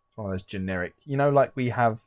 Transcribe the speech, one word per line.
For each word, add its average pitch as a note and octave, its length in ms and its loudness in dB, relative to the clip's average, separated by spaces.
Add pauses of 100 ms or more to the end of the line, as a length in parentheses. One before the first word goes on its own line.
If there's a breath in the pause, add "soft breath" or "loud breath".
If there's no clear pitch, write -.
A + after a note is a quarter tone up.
(160)
one G#2+ 120 -8
of F#2+ 60 -4
those F#2 100 -6
generic, F#2 500 -4 (120)
you C#3 120 -2
know, C#3+ 120 4
like, C#3 260 4
we B2 140 -2
have A#2 380 0